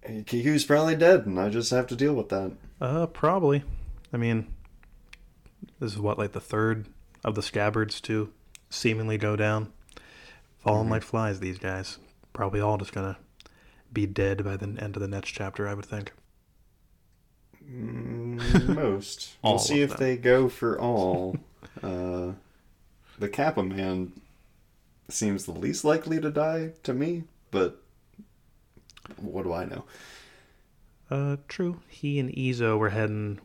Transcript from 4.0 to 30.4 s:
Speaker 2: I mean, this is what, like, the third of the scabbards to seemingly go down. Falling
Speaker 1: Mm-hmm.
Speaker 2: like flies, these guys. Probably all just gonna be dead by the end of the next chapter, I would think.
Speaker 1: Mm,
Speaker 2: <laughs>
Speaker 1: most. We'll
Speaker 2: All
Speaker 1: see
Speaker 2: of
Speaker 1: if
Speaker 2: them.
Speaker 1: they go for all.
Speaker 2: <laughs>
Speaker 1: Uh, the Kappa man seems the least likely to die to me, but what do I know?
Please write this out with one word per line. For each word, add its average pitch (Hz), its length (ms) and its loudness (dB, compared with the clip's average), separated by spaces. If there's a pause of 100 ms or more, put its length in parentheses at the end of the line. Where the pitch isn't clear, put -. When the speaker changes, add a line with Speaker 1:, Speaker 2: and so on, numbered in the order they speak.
Speaker 2:
I 123 60 -2
mean, 117 360 0 (1300)
this 113 140 -4
is 104 60 -8
what, 104 200 0
like, 104 140 -4
the - 80 -8
third 110 460 0 (360)
of 110 120 -2
the 104 60 -4
scabbards 107 600 0
to 107 300 -4 (380)
seemingly 110 480 0
go 107 180 0
down. 107 360 0 (880)
Falling 107 240 4
Speaker 1:
Mm-hmm. 113 80 0
Speaker 2:
like 110 120 0
flies, 107 360 -2
these 92 180 -6
guys. 95 400 -6 (360)
Probably 98 260 -2
all 104 180 0
just 101 160 -8
gonna 95 240 -6 (720)
be 107 140 0
dead 98 380 0
by 98 140 -4
the 98 80 -6 (160)
end 104 160 -6
of 101 40 -4
the 98 60 -4
next 98 240 -6
chapter, 101 360 -6
I 101 60 -4
would 101 120 -10
think. 104 260 -8 (1500)
Speaker 1:
Mm, 120 1000 0
Speaker 2:
<laughs> - 80 2
Speaker 1:
most. 104 680 -2
We'll 107 120 4
Speaker 2:
All 98 60 4
Speaker 1:
see 143 220 4
Speaker 2:
of 139 100 4
Speaker 1:
if - 60 -8
Speaker 2:
them. 135 100 2
Speaker 1:
they 127 100 2
go 123 320 8
for - 300 0
all. 92 600 2
Speaker 2:
<laughs> - 60 -20 (340)
Speaker 1:
Uh, 90 520 -4 (840)
the 104 100 -4
Kappa 95 360 0
man 92 480 -2 (1000)
seems 101 360 -2
the 90 60 -8
least 85 320 -4
likely 160 380 2
to 151 80 -2
die 160 420 -2 (120)
to 135 100 -2
me, 160 300 -2 (280)
but 95 300 0 (1400)
what 92 260 -6
do 90 100 -2
I - 120 -4
know? - 200 -10 (1200)